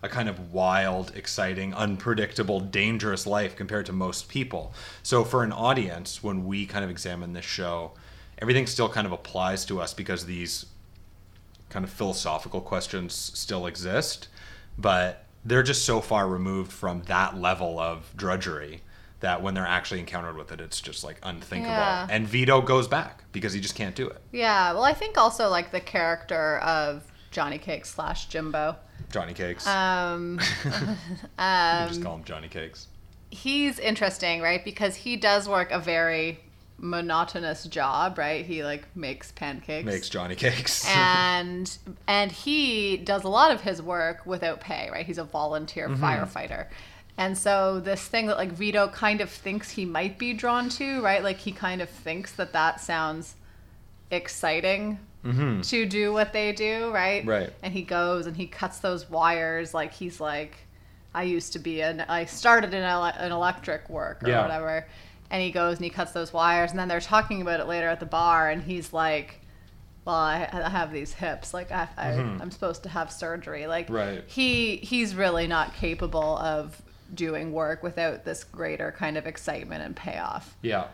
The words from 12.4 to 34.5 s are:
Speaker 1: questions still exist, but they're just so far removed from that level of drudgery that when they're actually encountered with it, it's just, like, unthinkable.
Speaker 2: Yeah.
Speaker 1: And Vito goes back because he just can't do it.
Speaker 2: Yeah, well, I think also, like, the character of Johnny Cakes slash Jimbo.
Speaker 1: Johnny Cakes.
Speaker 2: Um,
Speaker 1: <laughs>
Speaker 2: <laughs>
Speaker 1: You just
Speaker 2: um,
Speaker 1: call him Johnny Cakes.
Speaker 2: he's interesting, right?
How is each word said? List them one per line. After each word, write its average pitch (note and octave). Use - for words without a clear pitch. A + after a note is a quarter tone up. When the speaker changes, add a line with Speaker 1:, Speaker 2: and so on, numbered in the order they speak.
Speaker 1:
questions F2+
still -
exist, F2+
but F#2
they're B2
just C3
so A2+
far G#2
removed F#2
from F2+
that F#2
level F2
of E2
drudgery E2+
that F2
when F#2+
they're F#2+
actually F2+
encountered E2+
with D#2
it, E2
it's D#2+
just, -
like, D2
unthinkable. F#2
Speaker 2:
Yeah. G3
Speaker 1:
And A2
Vito B2+
goes B2+
back -
because F#2+
he G2+
just G3
can't F#3
do -
it. -
Speaker 2:
Yeah, G#3
well, G#3
I C#4+
think G#4
also, A#3+
like, F3
the F#3
character E3
of D3+
Johnny D3
Cakes D3+
slash D#3
Jimbo. D#3
Speaker 1:
Johnny F2
Cakes. F2+
Speaker 2:
Um, F3+
Speaker 1:
<laughs> -
Speaker 2:
<laughs> -
Speaker 1:
You C#3+
just E3+
Speaker 2:
um, E3+
Speaker 1:
call E3+
him E2
Johnny D#2
Cakes. D#2+
Speaker 2:
he's C#4+
interesting, F#3+
right? F3